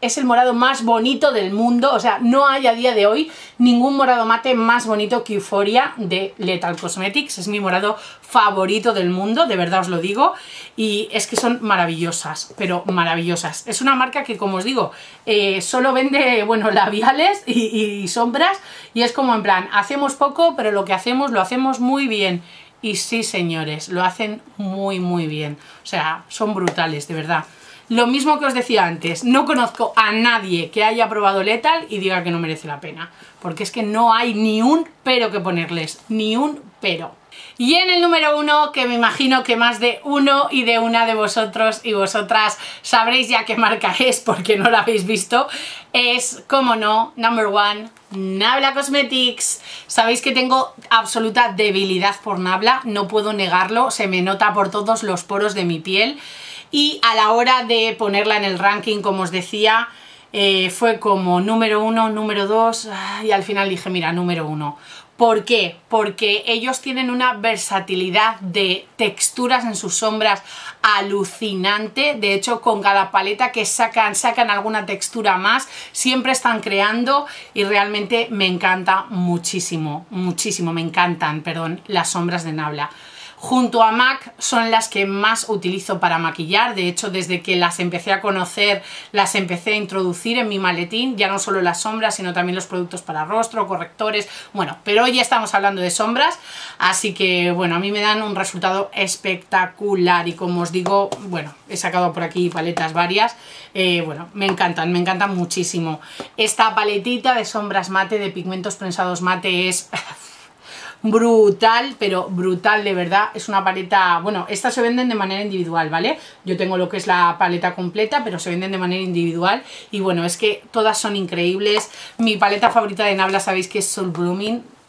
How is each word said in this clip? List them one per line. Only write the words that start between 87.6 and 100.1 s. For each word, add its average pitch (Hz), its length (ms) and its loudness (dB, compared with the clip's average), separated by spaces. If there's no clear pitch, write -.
empecé 180 300 -4
a 190 120 0
conocer, 196 600 0
las 196 220 0
empecé 180 400 -2
a - 20 0
introducir 196 640 -2
en 233 100 0
mi 202 100 -4
maletín, 202 600 -2
ya 202 100 2
no 196 100 -2
solo 190 220 -2
las 175 220 0
sombras, 220 320 -2
sino 185 180 -6
también 180 240 -2
los 185 100 -8
productos 180 360 -8
para 156 240 -6
rostro, 220 400 -2
correctores. 202 600 -4
Bueno, 175 300 -4
pero 214 200 4
hoy 254 120 2
ya 247 60 4
estamos 226 320 0
hablando 196 280 2
de 180 80 0
sombras, 240 480 0
así 190 340 0
que, 180 400 2
bueno, 175 240 0
a - 20 0
mí 202 140 -2
me 208 80 -2
dan 214 220 2
un 208 120 -4
resultado 190 600 -2
espectacular 185 1300 0